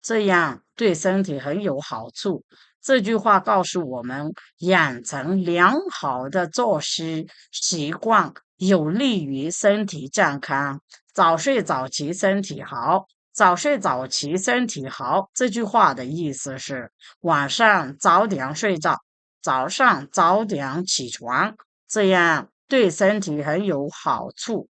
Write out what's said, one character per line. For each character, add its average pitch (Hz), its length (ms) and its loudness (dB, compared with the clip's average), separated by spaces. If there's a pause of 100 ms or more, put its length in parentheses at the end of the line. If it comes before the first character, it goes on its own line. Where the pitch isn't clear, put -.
这 220 240 0
样 170 360 2 (160)
对 196 180 2
身 190 260 0
体 165 160 -4
很 143 240 -4
有 147 200 -2
好 120 300 -10
处。 - 340 -6 (360)
这 262 200 4
句 220 160 0
话 208 240 4
告 202 200 2
诉 156 280 -4
我 123 140 -8
们， 139 280 -6 (280)
养 156 440 2
成 165 400 -2
良 175 340 4 (140)
好 131 380 -4
的 175 180 0
作 233 320 0
息 160 480 -6 (240)
习 156 400 -4
惯， 202 420 0 (220)
有 180 340 2
利 214 360 0
于 139 260 -4
身 208 340 2
体 160 220 -10
健 143 320 0
康。 139 400 -4 (340)
早 - 220 4
睡 240 260 0
早 131 280 -4
起 151 240 -6
身 196 280 0
体 147 220 -10
好， 139 420 0 (280)
早 190 200 6
睡 277 240 0
早 135 300 -2
起 147 300 -4
身 247 280 0
体 135 220 -8
好。 143 460 -2
这 254 160 0
句 226 120 -4
话 202 320 4
的 123 120 -8
意 151 260 -4
思 135 260 -10
是， 127 340 -10 (280)
晚 147 300 2
上 180 480 2
早 190 300 4
点 143 280 -4
睡 196 220 0
觉， 156 200 0 (440)
早 135 280 -2
上 165 420 2
早 190 320 4
点 156 420 -4
起 131 240 -4
床， 147 460 -2 (320)
这 202 220 2
样 175 400 2 (180)
对 240 220 4
身 202 320 2
体 151 200 -4
很 156 220 -2
有 143 260 -2
好 123 460 -4
处。 - 320 -6 (120)